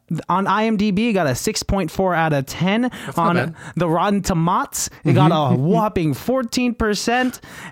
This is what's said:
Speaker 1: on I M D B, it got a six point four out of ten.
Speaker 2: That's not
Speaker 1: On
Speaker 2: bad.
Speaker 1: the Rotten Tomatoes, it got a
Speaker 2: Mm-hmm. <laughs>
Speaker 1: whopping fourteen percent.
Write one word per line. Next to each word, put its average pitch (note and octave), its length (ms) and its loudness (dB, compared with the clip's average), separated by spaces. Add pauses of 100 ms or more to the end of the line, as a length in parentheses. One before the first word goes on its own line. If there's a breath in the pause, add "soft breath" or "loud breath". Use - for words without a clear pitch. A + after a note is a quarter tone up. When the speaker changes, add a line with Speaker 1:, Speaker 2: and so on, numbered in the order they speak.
(280)
Speaker 1:
on F#3+ 180 0
I G#3 200 2
M A3 100 0
D G#3 140 2
B, G#3+ 180 0
it A#3 60 0
got F3 120 2
a B2+ 80 0
six - 280 -4
point G3 280 -2
four F#3+ 240 0
out D#3+ 200 2
of C3+ 100 0
ten. G3 380 0
Speaker 2:
That's - 340 -6
not E3+ 120 2
Speaker 1:
On F3 80 2
Speaker 2:
bad. D#3+ 180 -2 (220 loud breath)
Speaker 1:
the E3+ 120 0
Rotten F#3 320 2
Tomatoes, F#3 720 -2 (140 loud breath)
it C#3 100 4
got F#3 160 6
a E3+ 40 2
Speaker 2:
Mm-hmm. C3 300 2
<laughs> - 0 -
Speaker 1:
whopping G3+ 480 2
fourteen A#3+ 640 -2
percent. A3 400 0 (580 loud breath)